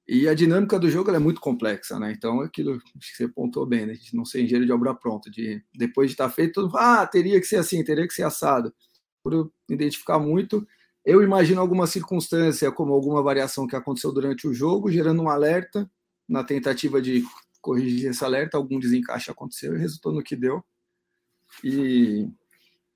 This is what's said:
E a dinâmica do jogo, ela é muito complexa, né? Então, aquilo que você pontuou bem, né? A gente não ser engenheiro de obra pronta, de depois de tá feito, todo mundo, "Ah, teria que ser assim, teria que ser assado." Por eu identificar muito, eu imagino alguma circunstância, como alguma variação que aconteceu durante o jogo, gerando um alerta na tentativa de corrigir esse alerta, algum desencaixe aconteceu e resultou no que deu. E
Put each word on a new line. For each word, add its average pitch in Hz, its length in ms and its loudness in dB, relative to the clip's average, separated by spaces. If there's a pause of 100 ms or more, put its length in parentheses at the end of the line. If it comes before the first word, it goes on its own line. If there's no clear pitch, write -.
E 135 220 4
a 156 40 6
dinâmica 180 460 2
do 165 100 2
jogo, 185 200 0
ela 175 80 2
é 151 40 2
muito 160 200 0
complexa, 107 580 -4
né? 107 180 -6
Então, 117 220 -2
aquilo 143 400 -6
que - 380 -20
você 120 100 -4
pontuou - 380 -6
bem, 120 200 -2
né? 110 60 -8
A 113 40 -12
gente - 200 -12
não 117 80 -4
ser 127 180 -4
engenheiro 123 240 2
de 123 60 2
obra 123 240 0
pronta, 110 340 -8
de 107 320 -8 (140)
depois 127 340 0
de 123 60 -10
tá 131 140 -2
feito, 165 240 0
todo 196 140 -2
mundo, 170 100 -4
"Ah, 226 280 6
teria 190 340 4
que 185 80 -2
ser 208 100 0
assim, 170 260 0
teria 160 240 0
que - 60 -12
ser - 100 -4
assado." 139 500 0 (500)
Por 147 100 -4
eu 160 200 -2 (160)
identificar 147 480 -2
muito, 185 500 -2 (380)
eu 185 160 8
imagino 185 400 4
alguma 185 240 2
circunstância, 165 840 0
como 143 200 -2
alguma 139 300 2
variação 135 460 0
que 127 80 -6
aconteceu 135 360 -4
durante 135 360 -2
o 135 60 -2
jogo, 180 380 0
gerando 165 300 2
um 160 80 0
alerta 175 580 0 (400)
na 131 160 -2
tentativa 135 560 -2
de 127 240 0 (380)
corrigir 127 480 -2
esse 123 160 -4
alerta, 139 320 -2
algum 135 220 -4
desencaixe 123 500 -2
aconteceu - 460 -10
e - 20 -4
resultou 160 340 -4
no 151 120 -2
que - 120 -10
deu. 127 280 -2 (1000)
E 123 640 2 (680)